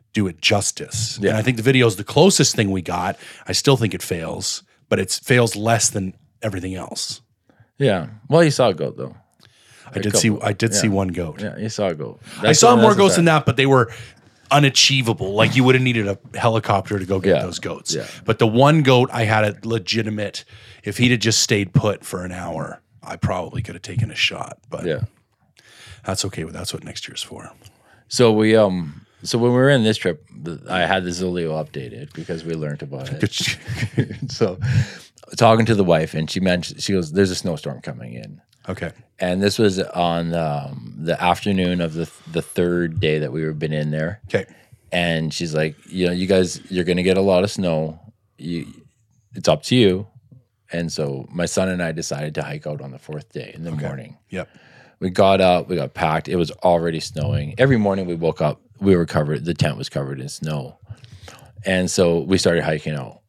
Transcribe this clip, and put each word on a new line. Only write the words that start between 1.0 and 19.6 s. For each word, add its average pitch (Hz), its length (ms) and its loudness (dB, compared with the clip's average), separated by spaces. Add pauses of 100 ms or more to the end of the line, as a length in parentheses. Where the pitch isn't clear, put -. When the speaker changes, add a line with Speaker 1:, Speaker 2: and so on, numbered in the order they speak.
Speaker 2:
Yeah. 95 80 2
Speaker 1:
And 110 80 2
I 110 60 0
think 123 140 0
the 110 60 -4
video's 123 320 4
the 101 80 -8
closest 160 520 4
thing 101 160 0
we 95 100 -2
got. 87 360 -4 (300)
I - 60 -6
still 135 240 2
think 107 160 -2
it 90 100 -8
fails, 85 600 -8 (260)
but - 100 2
it's - 180 -4
fails 120 380 2
less 110 360 0
than 95 240 -6 (280)
everything 92 320 -6
else. - 460 -10 (580)
Speaker 2:
Yeah. 98 280 0 (200)
Well, 165 160 6
you 156 80 6
saw 127 180 4
a 95 60 2
goat, 65 220 -6
though. 65 180 -10 (720)
Speaker 1:
I - 120 -8
Speaker 2:
A - 20 -2
Speaker 1:
did - 160 -2
see, 113 120 2
Speaker 2:
couple. 104 180 -2
Speaker 1:
I 107 60 0
did - 200 0
see - 140 0
Speaker 2:
Yeah. 101 60 0
Speaker 1:
one 95 160 0
goat. 85 320 -6
Speaker 2:
Yeah, - 160 -10
you 104 120 -8
saw 104 200 -2
a 87 60 -2
goat. 67 240 -10 (200)
Speaker 1:
I - 80 -14
Speaker 2:
That's 156 120 6
Speaker 1:
saw 233 120 10
Speaker 2:
what, 233 100 6
Speaker 1:
more 220 100 10
Speaker 2:
that's 196 60 4
what 202 80 6
Speaker 1:
goats 190 120 4
than 170 80 4
Speaker 2:
that 156 140 6
Speaker 1:
that, - 60 -2
but 123 120 2
they 135 100 4
were 131 240 4 (600)
unachievable. 131 840 4
Like, 110 220 4
you 131 80 6
would 131 120 8
have 127 80 2
needed 117 240 0
a 98 100 -2 (200)
helicopter 104 640 0
to 95 60 -6
go 92 140 0
get 90 180 2
Speaker 2:
Yeah. - 60 0
Speaker 1:
those 87 160 -8
goats. 82 340 -8
Speaker 2:
Yeah. 73 120 -6 (200)
Speaker 1:
But 113 140 0
the 117 80 4
one 139 360 6
goat 135 280 6
I 117 140 -2
had 107 180 2
a 104 240 -4